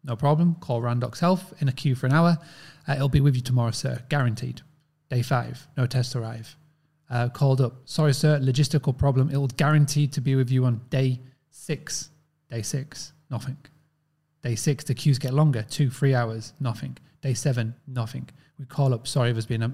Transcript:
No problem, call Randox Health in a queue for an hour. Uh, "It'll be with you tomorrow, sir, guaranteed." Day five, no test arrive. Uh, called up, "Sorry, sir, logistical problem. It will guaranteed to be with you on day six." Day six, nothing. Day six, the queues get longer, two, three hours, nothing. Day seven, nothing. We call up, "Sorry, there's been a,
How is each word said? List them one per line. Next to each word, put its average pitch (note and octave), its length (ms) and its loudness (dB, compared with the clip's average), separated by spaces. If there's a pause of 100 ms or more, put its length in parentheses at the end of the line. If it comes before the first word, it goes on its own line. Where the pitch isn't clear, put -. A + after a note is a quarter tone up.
No B2+ 100 -6
problem, D3+ 460 2
call A#2+ 200 -4
Randox A#2+ 380 -2
Health F3+ 420 0
in C#3+ 60 0
a C3 60 0
queue C3 240 0
for C3 100 -4
an C3 60 2
hour. E3+ 260 4 (480)
Uh, - 60 -2
"It'll C#3 160 0
be C#3 120 4
with C#3+ 140 4
you B2 80 0
tomorrow, A#2+ 300 0
sir, B2 360 -6
guaranteed." B2 540 -2 (480)
Day A#2+ 120 0
five, B2 440 -4 (100)
no B2+ 100 0
test B2 280 -2
arrive. A2+ 420 -8 (540)
Uh, A#2+ 180 0
called C3+ 320 2
up, B2 140 0 (100)
"Sorry, D3+ 300 2
sir, D3+ 240 4
logistical C3+ 580 0
problem. C3+ 340 2
It C#3 60 -4
will C#3 120 0
guaranteed D3 640 2
to - 80 -2
be C3+ 160 0
with B2+ 160 2
you B2+ 120 4
on A#2+ 260 0
day C3 300 0 (300)
six." - 600 -10 (380)
Day A#2 140 -6
six, - 500 -8 (160)
nothing. C3 280 -6 (840)
Day A#2 120 -4
six, C3+ 300 -2
the C3 100 -2
queues C#3 240 2
get B2+ 160 -4
longer, C#3 340 2
two, C#3 220 0
three C3+ 240 2
hours, A2+ 460 -2
nothing. B2+ 360 -6 (240)
Day C3 140 -2
seven, A#2+ 400 -2 (140)
nothing. B2+ 400 -8 (320)
We C3+ 60 -12
call C3+ 280 2
up, A2+ 140 -6
"Sorry, A#2+ 240 0
there's A2+ 140 -4
been A2+ 180 -2
a, A#2+ 100 -4